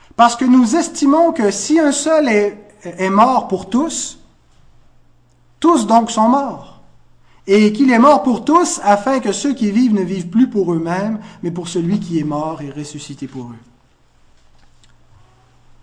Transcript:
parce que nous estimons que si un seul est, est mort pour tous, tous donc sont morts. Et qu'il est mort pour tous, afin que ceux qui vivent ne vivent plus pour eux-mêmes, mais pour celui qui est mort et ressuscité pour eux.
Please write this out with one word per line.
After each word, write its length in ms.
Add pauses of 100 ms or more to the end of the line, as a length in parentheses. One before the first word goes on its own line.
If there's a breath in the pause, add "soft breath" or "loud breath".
(180 soft breath)
parce 180
que 80
nous 320
estimons 560
que 200
si 280
un 140
seul 340
est, 420 (140)
est 260
mort 380
pour 220
tous, 500 (1400)
tous 260
donc 240
sont 160
morts. 480 (760)
Et 220
qu'il 180
est 60
mort 240
pour 240
tous, 380
afin 360
que 120
ceux 240
qui 160
vivent 220
ne 100
vivent 260
plus 180
pour 240
eux-mêmes, 480 (220 loud breath)
mais 80
pour 180
celui 320
qui 200
est 40
mort 380
et 80
ressuscité 580
pour 180
eux. 120 (2250)